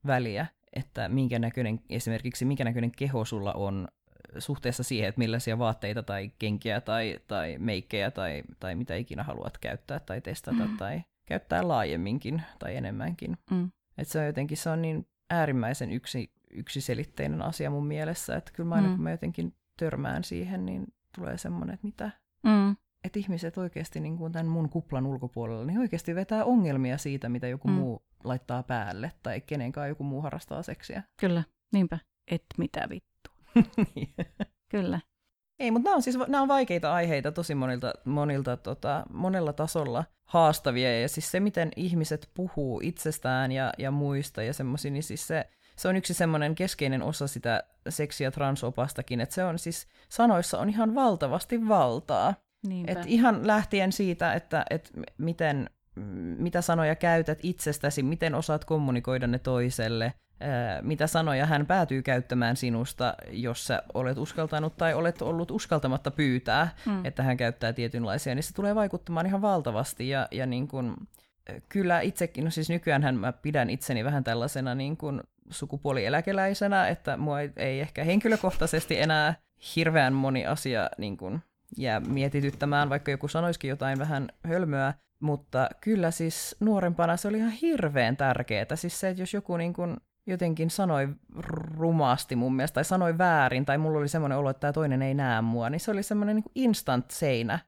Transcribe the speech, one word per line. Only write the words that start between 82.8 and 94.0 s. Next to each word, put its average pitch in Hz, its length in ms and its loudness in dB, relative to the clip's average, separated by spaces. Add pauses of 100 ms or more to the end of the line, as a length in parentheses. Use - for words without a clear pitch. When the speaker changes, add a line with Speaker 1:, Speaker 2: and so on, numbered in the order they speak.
Speaker 1:
vaikka 139 220 -2
joku 139 160 -4
sanoisikin 165 420 -2
jotain 135 300 -2
vähän 139 300 -2 (180)
hölmöä, 147 460 2 (260)
mutta 143 500 0 (120)
kyllä 190 300 2
siis - 480 -4
nuorempana 175 580 4
se 202 100 -4
oli 208 100 0
ihan 226 140 2
hirveän 156 640 2
tärkeetä. 123 580 0
Siis - 240 -6
se, 190 100 0
että 185 120 -4
jos 185 120 -4
joku 196 240 -2
niin 170 160 -2
kun 175 240 -4 (300)
jotenkin 165 420 0
sanoi 156 380 2 (720)
rumasti 156 580 4
mun 127 200 2
mielestä, 135 200 0
tai 151 100 2
sanoi 175 320 4
väärin, 147 480 6
tai 139 120 4
mulla 156 220 2
oli 147 80 2